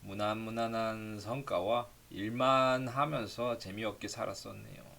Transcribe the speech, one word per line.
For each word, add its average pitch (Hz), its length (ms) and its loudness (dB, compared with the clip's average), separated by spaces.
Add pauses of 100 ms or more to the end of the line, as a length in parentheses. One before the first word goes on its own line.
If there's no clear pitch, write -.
무난무난한 110 1160 -2
성과와 110 680 0 (220)
일만 127 760 4
하면서 120 680 0
재미없게 104 520 -6
살았었네요. 107 720 -8 (160)